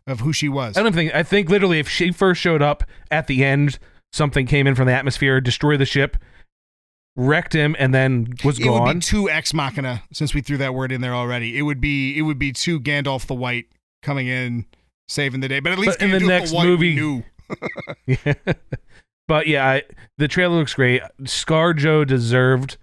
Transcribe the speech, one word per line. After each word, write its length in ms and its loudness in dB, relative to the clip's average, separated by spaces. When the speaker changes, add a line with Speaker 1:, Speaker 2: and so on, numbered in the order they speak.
Speaker 1:
of 140 -8
who 120 -2
she 160 -2
was. 300 -4
Speaker 2:
I 40 2
don't 120 2
think, 200 0
I 80 2
think 280 0
literally 280 4
if 100 -2
she 240 0
first 280 2
showed 220 2
up 220 0
at 160 0
the 180 2
end, 340 2
something 340 0
came 200 2
in 80 4
from 120 2
the 80 4
atmosphere, 480 0
destroyed 380 2
the 40 4
ship, 320 0
wrecked 380 0
him, 240 2
and 160 2
then 400 2
was 140 2
Speaker 1:
It 120 -2
would 80 2
Speaker 2:
gone. 180 2
Speaker 1:
be 40 -4
too 280 0
Ex 240 -2
Machina, 500 -4
since 220 -4
we 60 0
threw 180 -6
that 160 -2
word 180 -4
in 80 -4
there 140 -4
already. 440 -4
It 40 -2
would 180 -2
be, 360 -2
it 60 -2
would 160 -2
be 140 -4
too 280 -2
Gandalf 460 -4
the 80 -6
White 320 -6
coming 240 -4
in, 380 -4
saving 320 -4
the 80 -6
day. 120 -2
But 120 -2
at 60 -2
least 200 0
Speaker 2:
But 80 0
in 60 2
the 60 2
Speaker 1:
Gandalf 100 2
Speaker 2:
next 220 0
Speaker 1:
the 60 -2
White 100 2
Speaker 2:
movie, 280 4
Speaker 1:
knew. 300 -4
Speaker 2:
<laughs> 580 -12
Yeah. 280 0
But 200 0
yeah, 200 2
I, 140 2
the 100 0
trailer 280 2
looks 180 0
great. 280 2
ScarJo 840 2
deserved 760 2